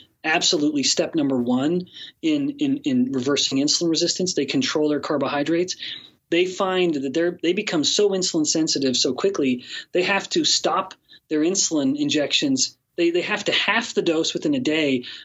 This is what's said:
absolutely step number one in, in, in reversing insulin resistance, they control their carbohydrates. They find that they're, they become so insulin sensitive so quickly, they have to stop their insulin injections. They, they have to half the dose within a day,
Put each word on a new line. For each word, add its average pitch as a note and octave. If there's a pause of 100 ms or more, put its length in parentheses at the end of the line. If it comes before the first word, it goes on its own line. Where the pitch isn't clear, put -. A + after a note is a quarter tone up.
(260)
absolutely D#3
step -
number C#3
one C3 (340)
in, D3
in, C3+
in B2+
reversing C3+
insulin E3
resistance, E3+
they C#3+
control D3+
their D3
carbohydrates. D3 (520)
They F3
find F#3
that C#3
they're, E3+
they E3
become F#3
so G#3
insulin F3+
sensitive D3+
so C#3
quickly, C3+ (300)
they F3+
have G3
to E3+
stop F3 (360)
their D#3
insulin D3+
injections. C#3+ (240)
They, E3+
they F3
have G3+
to E3+
half A3
the G3+
dose D#3+
within D#3+
a C3
day, C#3+ (220)